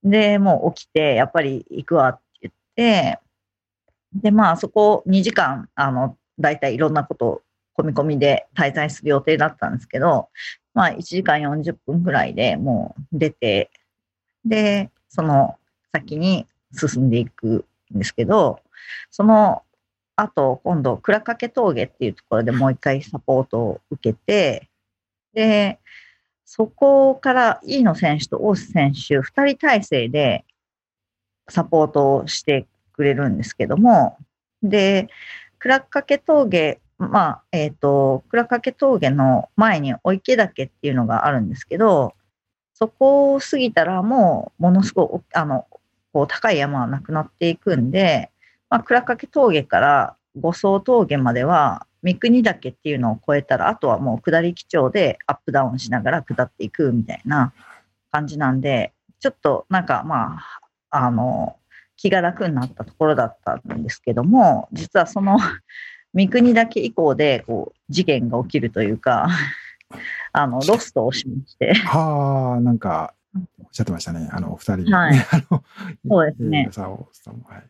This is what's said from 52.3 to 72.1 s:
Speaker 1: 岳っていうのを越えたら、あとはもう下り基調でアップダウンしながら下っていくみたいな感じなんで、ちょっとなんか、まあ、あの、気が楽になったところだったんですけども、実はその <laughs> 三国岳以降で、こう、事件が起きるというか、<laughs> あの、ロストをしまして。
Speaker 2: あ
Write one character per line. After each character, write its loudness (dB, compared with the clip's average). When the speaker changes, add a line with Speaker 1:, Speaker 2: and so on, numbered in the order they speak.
Speaker 1:
岳 -2
っ -16
て -10
い -2
う -4
の 0
を -2
越 2
え 0
た 0
ら、 0
あ -2
と -4
は 2
も -2
う -8
下 0
り -2
基 -16
調 0
で 0
ア -2
ッ -4
プ -6
ダ 2
ウ -2
ン -6
し -12
な -2
が -2
ら -2
下 -4
っ -6
て -12
い -8
く -2
み 0
た -10
い -16
な -2
感 -2
じ -10
な 0
ん 0
で、 -2
ち -2
ょ 2
っ -20
と 0
な 2
ん -6
か、 -2
ま -2
あ、 -18
あ 2
の、 -2
気 -2
が 2
楽 -2
に -4
な -2
っ -8
た -14
と -18
こ 0
ろ 4
だ 2
っ -10
た -4
ん -10
で -8
す -12
け -4
ど -2
も、 4
実 -2
は 0
そ -6
の 2
<laughs> -20
三 2
国 4
岳 0
以 -4
降 0
で、 0
こ -8
う、 -20
事 -2
件 0
が -2
起 -8
き -2
る -4
と -4
い -2
う -4
か、 0
<laughs> -14
あ 0
の、 -4
ロ 2
ス -10
ト 0
を 0
し -8
ま -8
し -20
て。 0
Speaker 2:
あ 0